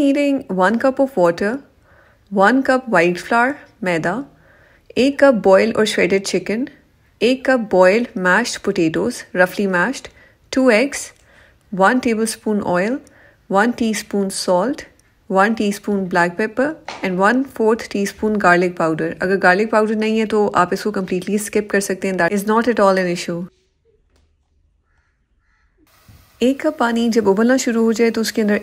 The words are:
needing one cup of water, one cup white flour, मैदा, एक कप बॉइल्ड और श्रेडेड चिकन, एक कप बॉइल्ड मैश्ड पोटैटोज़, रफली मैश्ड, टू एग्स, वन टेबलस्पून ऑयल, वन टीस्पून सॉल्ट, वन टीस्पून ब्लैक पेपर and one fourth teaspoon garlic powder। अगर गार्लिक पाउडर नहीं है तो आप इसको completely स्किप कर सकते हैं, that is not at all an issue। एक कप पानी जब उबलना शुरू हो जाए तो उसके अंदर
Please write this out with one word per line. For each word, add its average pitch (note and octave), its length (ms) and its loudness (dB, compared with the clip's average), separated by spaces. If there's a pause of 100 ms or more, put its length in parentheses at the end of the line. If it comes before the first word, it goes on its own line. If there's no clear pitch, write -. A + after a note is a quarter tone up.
needing C#4 360 2 (220)
one G3 240 2
cup C4+ 220 0
of C4 160 -8
water, F3 320 0 (800)
one G3+ 360 4
cup B3+ 280 0
white F3 280 2
flour, A#3+ 320 0 (280)
मैदा, F3 300 -2 (840)
एक C#4 220 0
कप C4+ 280 4
बॉइल्ड G3 300 4
और G#3+ 160 2
श्रेडेड F#3+ 320 0
चिकन, G#3+ 420 -4 (540)
एक B3+ 280 0
कप B3 220 0
बॉइल्ड G3 560 4
मैश्ड G#3 380 0
पोटैटोज़, F#3 580 -2 (120)
रफली F3+ 320 0 (100)
मैश्ड, G3+ 300 -4 (440)
टू C4 260 2
एग्स, C#4 340 -2 (600)
वन G3+ 280 2
टेबलस्पून A3 640 -2 (160)
ऑयल, A3+ 220 -2 (500)
वन G3+ 220 2 (100)
टीस्पून G#3 560 -2
सॉल्ट, G3 480 -2 (440)
वन G3 240 2
टीस्पून G3+ 560 -4
ब्लैक F3 280 0
पेपर B3+ 380 -2 (300)
and F#3 140 -2
one A3+ 220 2 (140)
fourth A3+ 360 0
teaspoon G#3 420 -4 (100)
garlic F3+ 340 4
powder। D#3+ 300 -2 (160)
अगर F#3+ 140 0
गार्लिक G3 340 2
पाउडर G#3+ 240 2
नहीं A3 240 0
है A3 60 0
तो G#3+ 200 0 (160)
आप F3+ 120 0
इसको G3 180 -4
completely F#3+ 480 -4
स्किप G#3 320 -4
कर G3+ 80 0
सकते G3 280 -6
हैं, F#3 100 -4
that F3 200 0
is G3 100 -4
not A3+ 240 2
at A3+ 140 -2
all F#3+ 160 2
an F3+ 100 -2
issue। F3 240 -6 (3000)
एक C4+ 200 0
कप D4+ 180 -2
पानी A#3 300 0
जब G#3+ 180 2
उबलना A3+ 300 4
शुरू A3+ 280 0
हो A3+ 80 2
जाए A#3 180 2
तो A3+ 100 -4
उसके A3 200 -2
अंदर G#3 220 2